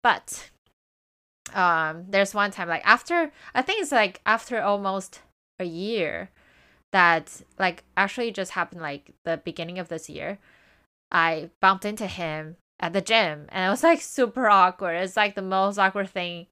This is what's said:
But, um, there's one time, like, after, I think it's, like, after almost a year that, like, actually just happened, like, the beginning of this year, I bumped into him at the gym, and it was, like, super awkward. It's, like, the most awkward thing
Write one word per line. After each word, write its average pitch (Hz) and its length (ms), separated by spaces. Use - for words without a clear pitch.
But, - 480
um, 170 540
there's 196 260
one 202 160
time, 180 180
like, 165 180
after, 294 440
I 262 80
think 392 200
it's, 302 100
like, 214 320
after 226 380
almost 196 580
a 185 60
year 180 680
that, 170 500
like, 180 260
actually 208 360
just 190 200
happened, 175 280
like, 143 320
the 165 200
beginning 175 340
of 175 100
this 160 200
year, 196 300
I 165 400
bumped 190 240
into 208 220
him 156 500
at 170 140
the 196 80
gym, 170 500
and 185 160
it 190 40
was, - 120
like, 330 180
super 247 480
awkward. 185 460
It's, 185 220
like, 208 180
the 196 80
most 190 360
awkward 190 320
thing 175 420